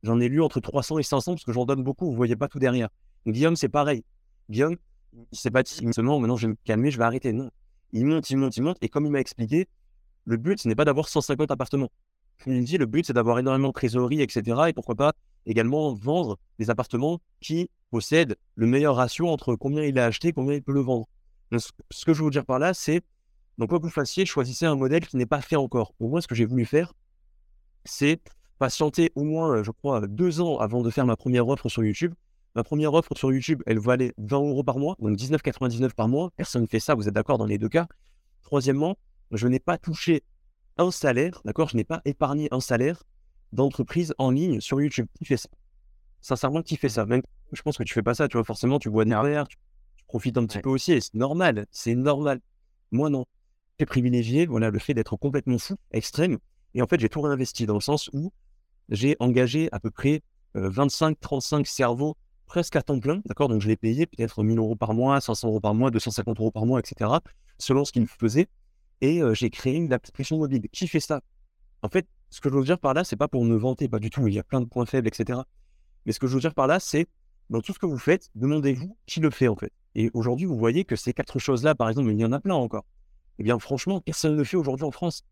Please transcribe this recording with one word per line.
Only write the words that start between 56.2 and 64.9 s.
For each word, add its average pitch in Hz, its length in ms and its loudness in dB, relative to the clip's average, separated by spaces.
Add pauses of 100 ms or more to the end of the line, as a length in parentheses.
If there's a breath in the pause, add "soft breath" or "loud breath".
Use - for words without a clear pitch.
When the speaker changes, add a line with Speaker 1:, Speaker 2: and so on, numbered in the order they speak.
Speaker 1:
et 123 80 0
en 120 40 2
fait, 156 140 2
j'ai 110 80 2
tout 151 140 -2
réinvesti 131 440 -2
dans 104 80 2
le 104 60 2
sens - 320 -2
où 156 180 -6 (600)
j'ai 127 300 2
engagé 123 520 2
à 104 80 -6
peu 110 100 -4
près, 147 320 0 (340)
euh, 95 120 -2
vingt-cinq, 143 500 0
trente-cinq 143 480 -2
cerveaux 131 500 0 (300)
presque - 300 -2
à 143 60 2
temps 139 180 0
plein, 156 240 -2
d'accord ? 143 240 0
Donc, 110 120 2
je 101 80 0
les 110 80 4
payais 123 300 0
peut-être - 360 -4
mille 113 160 2
euros 110 180 0
par 110 180 -2